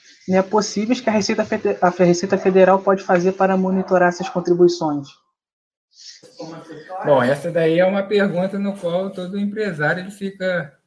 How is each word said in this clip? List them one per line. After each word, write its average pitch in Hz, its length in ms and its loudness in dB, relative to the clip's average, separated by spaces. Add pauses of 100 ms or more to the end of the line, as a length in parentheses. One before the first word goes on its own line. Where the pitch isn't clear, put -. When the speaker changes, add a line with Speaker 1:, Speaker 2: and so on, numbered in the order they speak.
(280)
Speaker 1:
né, 185 140 4
possíveis 214 580 -2
que - 80 -4
a 214 40 2
Receita 214 320 0
Fede-, 208 360 -4
a 180 80 2
Receita 180 480 2
Federal 190 440 4
pode 196 220 0
fazer 185 300 2
para 190 240 2
monitorar 185 520 2
essas 175 200 -4
contribuições? 175 800 2 (2000)
Speaker 2:
Bom, 139 180 4
essa 143 280 -2
daí 165 280 2
é 185 80 4
uma 196 160 0
pergunta 196 560 -2
no 196 180 -4
qual 180 340 -4
todo 185 280 -10
empresário 185 640 -4
ele 196 80 -14
fica 185 680 -6 (100)